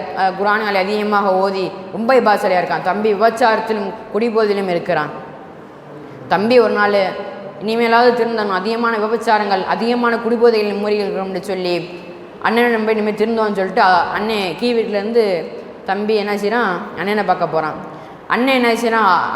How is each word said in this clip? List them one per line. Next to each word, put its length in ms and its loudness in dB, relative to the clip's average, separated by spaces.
அ, 140 2
குர்ஆன்களை 440 0
அதிகமாக 600 2
ஓதி 360 0
ரொம்ப 220 0
இபாதத்சாலியா 480 4
இருக்கான். 200 -2
தம்பி 320 0
விபச்சாரத்திலும் 800 2
குடிபோதையிலும் 560 0
இருக்கிறான். 400 -2
தம்பி 320 4
ஒரு 140 4
நாள், 320 4
"இனிமேலாவது 480 4
திருந்தணும், 360 0
அதிகமான 480 0
விபச்சாரங்கள் 680 0
அதிகமான 500 0
குடிபோதைகளின் 640 2
முறைகள் 280 0
இருக்கிறோம்னு" 320 -4
சொல்லி 680 -4
அண்ணனை 300 2
நம்பி 200 0
இனிமேல் 220 0
திருந்தோம்னு 400 0
சொல்லிட்டு, 280 0
அ, 200 6
அண்ணன் 560 -2
கீ 160 0
வீட்டிலேருந்து 760 0
தம்பி 300 0
என்ன 200 0
செய்றான், 640 -2
அண்ணனை 240 0
பார்க்க 240 0
போறான். 260 -2
அண்ணன் 280 2
என்ன 180 2
செய்றான், 400 2